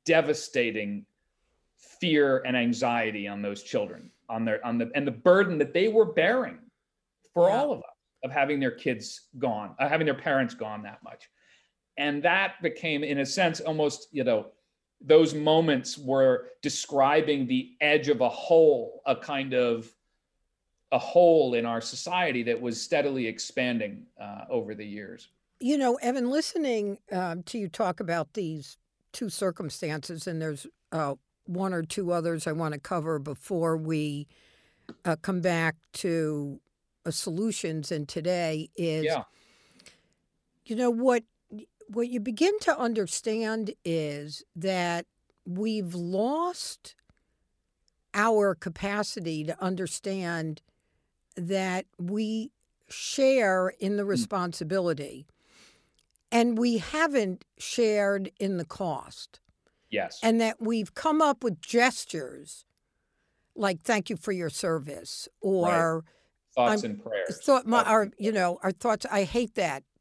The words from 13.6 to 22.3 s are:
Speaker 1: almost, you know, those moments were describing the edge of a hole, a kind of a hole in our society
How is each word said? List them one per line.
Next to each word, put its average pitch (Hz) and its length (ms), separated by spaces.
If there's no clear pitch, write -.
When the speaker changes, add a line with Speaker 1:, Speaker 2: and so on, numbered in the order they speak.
Speaker 1:
almost, 156 500
you 139 120
know, 113 280
those 156 340
moments 151 640
were 131 520
describing 143 840
the 127 340
edge 147 280
of 127 120
a 120 80
hole, 151 760
a 135 100
kind 139 380
of 117 380
a 123 80
hole 160 540
in 117 120
our 117 160
society 151 600